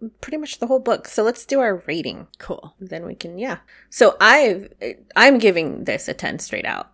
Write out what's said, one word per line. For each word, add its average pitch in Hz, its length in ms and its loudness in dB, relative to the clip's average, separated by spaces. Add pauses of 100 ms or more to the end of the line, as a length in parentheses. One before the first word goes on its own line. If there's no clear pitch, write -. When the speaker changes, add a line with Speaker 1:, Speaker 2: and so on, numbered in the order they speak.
(220)
Speaker 1:
pretty 311 160 -8
much 302 200 -12
the 240 80 -6
whole 262 120 2
book. 262 280 -2
So - 160 -2
let's 220 220 -2
do 269 160 0
our 196 260 0
rating. 156 400 -8 (120)
Speaker 2:
Cool. - 420 -14
Speaker 1:
Then 175 240 -14
we 175 100 -12
can, 170 240 -14
yeah. 226 200 -8 (320)
So - 320 4
I've, 220 500 4 (440)
I'm 254 220 8
giving 170 460 0
this - 240 -6
a - 60 -6
ten - 240 -8
straight - 260 -10
out - 300 -8